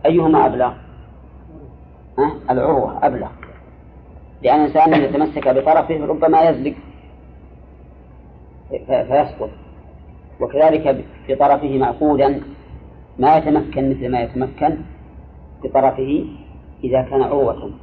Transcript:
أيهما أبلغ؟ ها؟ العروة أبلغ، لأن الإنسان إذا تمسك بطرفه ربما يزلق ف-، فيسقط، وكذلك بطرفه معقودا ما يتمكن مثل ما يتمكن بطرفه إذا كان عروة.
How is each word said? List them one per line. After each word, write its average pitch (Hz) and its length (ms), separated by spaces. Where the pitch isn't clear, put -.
أيهما 160 400
أبلغ؟ 123 260
ها؟ 151 160
العروة 131 560
أبلغ، 127 220
لأن 139 180
الإنسان 156 340
إذا 139 180
تمسك 143 360
بطرفه 151 580
ربما 156 360
يزلق 143 320
ف-، 131 220
فيسقط، 123 580
وكذلك 147 640
بطرفه 139 500
معقودا 139 600
ما 147 180
يتمكن 147 540
مثل 131 180
ما 123 120
يتمكن 131 560
بطرفه 135 600
إذا 127 180
كان 135 200
عروة. 113 480